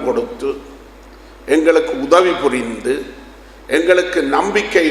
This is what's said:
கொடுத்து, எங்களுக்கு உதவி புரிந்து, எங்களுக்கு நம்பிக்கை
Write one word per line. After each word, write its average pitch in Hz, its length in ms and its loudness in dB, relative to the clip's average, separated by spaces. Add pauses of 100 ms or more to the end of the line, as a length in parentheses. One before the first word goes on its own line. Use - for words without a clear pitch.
கொடுத்து, 123 460 -4 (1000)
எங்களுக்கு 160 460 2 (100)
உதவி 175 380 4
புரிந்து, 120 520 -2 (760)
எங்களுக்கு 175 520 2 (160)
நம்பிக்கை 196 540 0